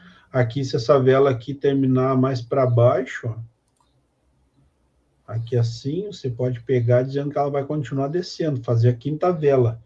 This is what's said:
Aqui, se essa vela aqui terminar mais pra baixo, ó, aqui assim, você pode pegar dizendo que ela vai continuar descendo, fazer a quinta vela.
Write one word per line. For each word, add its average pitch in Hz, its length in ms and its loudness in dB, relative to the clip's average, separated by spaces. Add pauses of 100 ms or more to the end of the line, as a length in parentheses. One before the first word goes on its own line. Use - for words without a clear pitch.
(320)
Aqui, 127 320 -2
se 131 120 -4
essa 135 240 4
vela 131 320 4
aqui 123 220 -6
terminar 135 600 2
mais 131 260 0
pra 135 240 0
baixo, 123 640 2
ó, 107 100 -8 (1900)
aqui 117 300 -4
assim, 135 480 -2
você 175 240 -8
pode 127 320 -4
pegar 123 400 2
dizendo 139 300 -4
que 147 60 -6
ela 143 120 0
vai 139 160 -4
continuar 139 420 -4
descendo, 156 560 -6
fazer 120 260 2
a 120 60 2
quinta 151 380 -2
vela. 135 520 2